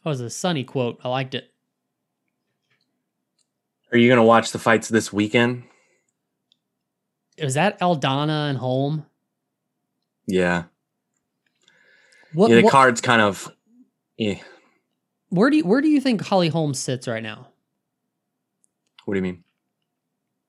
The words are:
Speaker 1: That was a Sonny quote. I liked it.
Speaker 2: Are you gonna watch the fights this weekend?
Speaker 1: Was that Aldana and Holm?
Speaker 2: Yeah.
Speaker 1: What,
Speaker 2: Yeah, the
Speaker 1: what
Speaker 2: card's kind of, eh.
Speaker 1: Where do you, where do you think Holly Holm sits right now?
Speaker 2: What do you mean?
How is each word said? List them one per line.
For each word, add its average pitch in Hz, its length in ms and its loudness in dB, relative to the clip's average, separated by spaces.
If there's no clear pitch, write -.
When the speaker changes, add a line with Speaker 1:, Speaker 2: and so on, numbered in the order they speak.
Speaker 1:
That 170 40 -4
was 139 120 -4
a 117 100 -8
Sonny 165 340 -4
quote. 120 400 -6
I 127 60 -6
liked 131 260 -6
it. - 160 -12
Speaker 2:
Are 120 60 2
you 120 100 6
gonna 123 160 6
watch 113 260 4
the - 80 -8
fights 113 300 0
this 110 240 -2
weekend? 120 500 0
Speaker 1:
Was 135 140 -6
that 180 240 -2
Aldana 151 720 -2
and 131 80 -6
Holm? 135 480 -4
Speaker 2:
Yeah. 87 380 -2
Speaker 1:
What, 185 180 2
Speaker 2:
Yeah, 113 60 8
the 117 60 8
Speaker 1:
what 214 100 6
Speaker 2:
card's 127 280 4
kind 117 220 2
of, 98 260 -2
eh. 104 200 -4
Speaker 1:
Where 202 220 0
do 302 80 2
you, 311 60 -2
where 220 160 0
do 311 80 0
you 294 120 2
think 247 200 -2
Holly 180 280 0
Holm 151 260 -4
sits 131 320 -8
right 113 160 -8
now? 110 240 -14
Speaker 2:
What 104 100 -6
do 98 40 -2
you 92 40 -4
mean? 90 220 -10